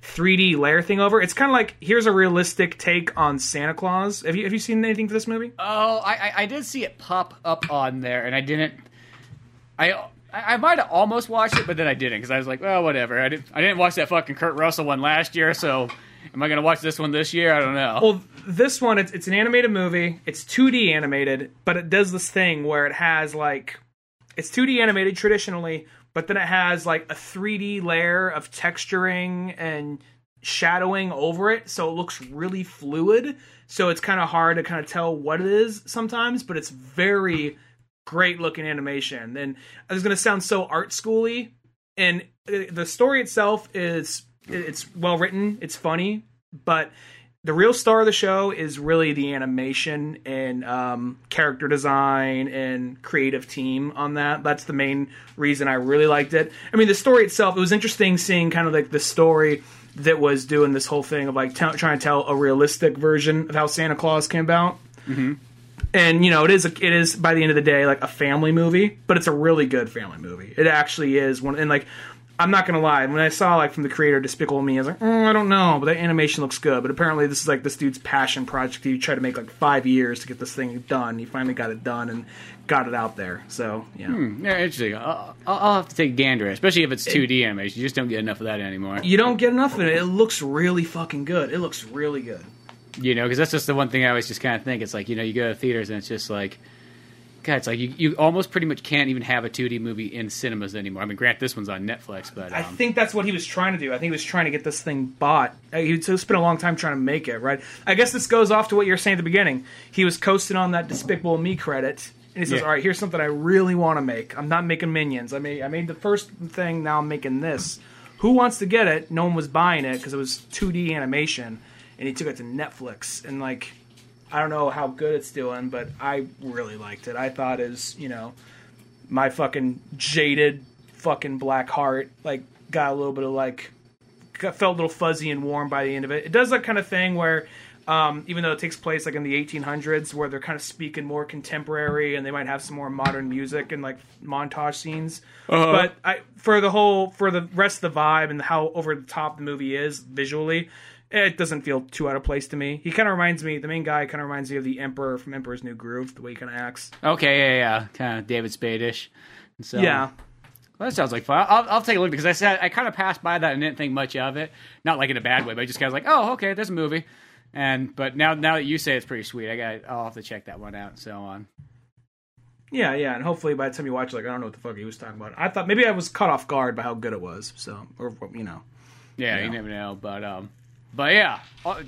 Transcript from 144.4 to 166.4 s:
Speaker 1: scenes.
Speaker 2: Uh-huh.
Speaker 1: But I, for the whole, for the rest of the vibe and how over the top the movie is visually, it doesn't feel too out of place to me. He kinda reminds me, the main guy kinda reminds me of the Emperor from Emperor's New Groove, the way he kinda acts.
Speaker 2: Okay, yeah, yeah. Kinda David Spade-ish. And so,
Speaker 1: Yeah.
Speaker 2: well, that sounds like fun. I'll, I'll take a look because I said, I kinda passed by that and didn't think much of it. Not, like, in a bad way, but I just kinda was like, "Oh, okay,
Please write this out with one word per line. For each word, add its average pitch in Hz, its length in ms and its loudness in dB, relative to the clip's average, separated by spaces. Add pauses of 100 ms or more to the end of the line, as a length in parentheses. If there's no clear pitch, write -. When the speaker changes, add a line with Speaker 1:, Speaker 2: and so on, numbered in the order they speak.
Speaker 1:
scenes. 160 460 -10 (260)
Speaker 2:
Uh-huh. 165 240 4
Speaker 1:
But 180 320 4
I, 185 160 -2 (160)
for 214 240 4
the 196 100 4
whole, 196 420 4
for 196 200 0
the 175 240 -2
rest 196 260 2
of 165 120 -4
the 147 60 -2
vibe 156 300 4
and 147 120 -6
how 160 340 0
over 156 180 -4
the 139 100 -8
top 156 340 -8
the 147 60 -12
movie 139 320 -6
is 143 240 -4
visually, 151 680 -4 (400)
it 202 280 0
doesn't 151 240 -4
feel 135 180 -2 (100)
too 147 200 -6
out 135 80 -4
of 135 80 -6
place 139 240 -4
to 147 80 -8
me. 143 260 -6
He 170 80 -6
kinda 214 180 2
reminds 175 320 0
me, 151 180 -6
the 147 100 -10
main 160 140 -6
guy 151 240 -2
kinda 147 180 -10
reminds 139 260 -8
me 143 60 -6
of 135 80 -6
the 131 160 -6
Emperor 135 360 -6
from 135 160 -14
Emperor's 123 300 -12
New 123 100 -14
Groove, 120 420 -10
the 123 60 -20
way 123 100 -14
he 120 40 -16
kinda 123 180 -14
acts. 123 380 -12 (100)
Speaker 2:
Okay, 147 380 4
yeah, 135 160 4 (240)
yeah. 107 140 -6
Kinda 117 300 -6
David 113 280 -4
Spade-ish. 113 580 -6 (480)
And - 80 -16
so, 196 140 -6
Speaker 1:
Yeah. 143 300 2 (680)
Speaker 2:
well, 233 120 -4
that - 40 -6
sounds 131 200 0
like 117 100 -4
fun. 170 240 4
I'll, 226 220 6
I'll 220 120 4
take 220 140 2
a 180 60 2
look 180 100 2
because 151 140 -4
I 175 80 4
said, 196 280 2
I 180 60 0
kinda 233 240 -2
passed 190 320 -2
by 170 160 0
that 156 140 2
and 139 80 -2
didn't 151 160 -4
think 143 160 -4
much 135 240 -4
of 131 180 -4
it. 151 160 -8 (320)
Not, 160 140 2
like, 135 120 2
in 135 60 -2
a 117 60 -4
bad 127 240 2
way, 113 80 -6
but 117 80 -6
I 127 40 -2
just 127 140 -10
kinda 135 140 0
was 139 100 -4
like, - 100 0
"Oh, 247 200 2
okay, 196 200 -2